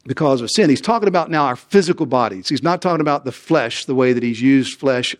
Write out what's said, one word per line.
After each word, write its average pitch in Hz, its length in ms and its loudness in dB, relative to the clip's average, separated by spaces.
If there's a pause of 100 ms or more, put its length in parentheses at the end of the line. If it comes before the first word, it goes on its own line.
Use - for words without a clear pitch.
because 135 340 0
of 113 100 -6
sin. 190 180 4
He's 131 120 2
talking 220 260 0
about 175 240 0
now 151 140 0
our 123 100 -2
physical 170 500 0
bodies. 113 440 -2
He's 131 120 -2
not 170 200 -2
talking 170 200 -2
about 147 240 -2
the 131 60 -6
flesh, 123 540 -2
the 135 100 -4
way 127 180 4
that 120 100 0
he's 117 180 -4
used 131 360 2
flesh 127 420 -2